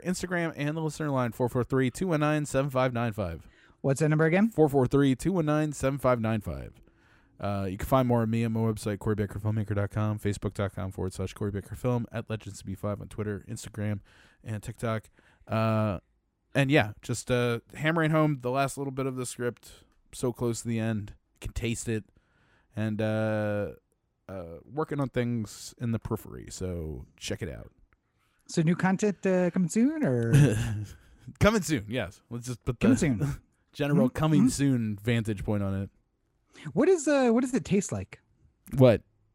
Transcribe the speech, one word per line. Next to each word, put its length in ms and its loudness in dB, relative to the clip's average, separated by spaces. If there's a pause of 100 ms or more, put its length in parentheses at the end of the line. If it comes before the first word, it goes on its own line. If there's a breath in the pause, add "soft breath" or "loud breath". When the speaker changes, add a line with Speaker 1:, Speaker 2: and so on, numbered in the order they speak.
Speaker 1:
Instagram, 500 -4
and 220 -4
the 40 -4
listener 280 -4
line, 220 0
four 180 0
four 140 0
three 260 2
two 180 -4
one 120 2
nine 260 0
seven 240 0
five 240 0
nine 200 -2
five. 340 -6 (340 soft breath)
Speaker 2:
What's 200 0
that 80 4
number 160 4
again? 240 4
Speaker 1:
Four 200 4
four 160 4
three 300 4
two 180 -2
one 140 0
nine 260 0
seven 240 -2
five 240 2
nine 200 0
five. 320 -10 (680 soft breath)
Uh, 280 -2
you 100 -4
can 100 -6
find 200 2
more 140 2
of 80 0
me 160 0
on 80 -2
my 60 0
website, 400 -2
Corey 160 -2
Baker 240 -4
Filmmaker 340 -2
dot 160 -2
com, 300 -2
facebook 340 -4
dot 220 -4
com 160 -6
forward 220 -6
slash 200 -6
Corey 180 -6
Baker 220 -8
Film, 380 -2
at 180 -8
Legends 300 -8
to 60 -18
Be 100 -8
Five 260 -6
on 60 -12
Twitter, 420 -6
Instagram, 520 -6 (420 soft breath)
and 180 -8
TikTok. 480 -6 (380 soft breath)
Uh, 500 2 (560)
and 160 2
yeah, 220 4 (100)
just, 300 -6
uh, 280 2 (140)
hammering 380 0
home 300 2
the 100 -2
last 260 0
little 160 -6
bit 140 -2
of 80 -4
the 100 -6
script. 460 -6 (420)
So 180 -2
close 300 -4
to 60 -10
the 120 0
end, 340 -4 (280)
can 120 -8
taste 360 -4
it, 140 -2 (720)
and, 260 -2
uh, 680 -2 (600)
uh, 360 -12
working 340 -6
on 80 -2
things 720 -4
in 140 -4
the 60 -2
periphery. 500 -8
So 560 -8 (120)
check 240 -8
it 80 -6
out. 220 -14 (760)
Speaker 2:
So 140 0
new 140 4
content, 500 0
uh, 260 2
coming 180 2
soon, 340 2
or 300 2
Speaker 1:
<laughs> 1080 2
coming 220 6
soon? 260 -2
Yes. 420 -6
Let's 180 -10
just 180 -10
put 140 -4
the 80 4
Speaker 2:
Coming 100 8
soon. 400 0 (180)
Speaker 1:
<laughs> 180 -20
general 360 2
Speaker 2:
Mm-hmm. 80 -6
Speaker 1:
coming 240 4
Speaker 2:
Mm-hmm. 80 6
Speaker 1:
soon 520 2
vantage 440 0
point 180 0
on 180 -2
it. 80 -6 (840 loud breath)
Speaker 2:
What 160 4
is, 180 2
uh, 220 4
what 120 4
does 120 -2
it 100 0
taste 300 0
like? 260 -8 (560)
Speaker 1:
What? 260 8 (320)